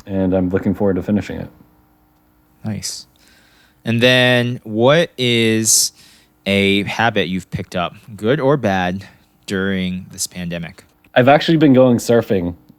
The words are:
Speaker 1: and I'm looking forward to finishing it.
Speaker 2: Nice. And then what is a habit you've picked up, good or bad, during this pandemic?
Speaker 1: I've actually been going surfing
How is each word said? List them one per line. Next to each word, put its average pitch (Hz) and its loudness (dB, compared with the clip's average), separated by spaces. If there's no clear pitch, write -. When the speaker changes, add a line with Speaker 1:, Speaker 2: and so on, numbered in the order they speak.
Speaker 1:
and 95 -2
I'm 92 0
looking 95 0
forward 98 0
to 87 -4
finishing 90 -4
it. 85 -14
Speaker 2:
Nice. - -10
And 117 -2
then 123 2
what 123 2
is 113 0
a 98 2
habit 107 -2
you've 92 -6
picked - -10
up, 85 -6
good 113 -2
or 135 2
bad, 95 -2
during 95 -4
this 87 -10
pandemic? 85 -12
Speaker 1:
I've 127 4
actually 151 4
been 147 6
going 123 6
surfing 101 -2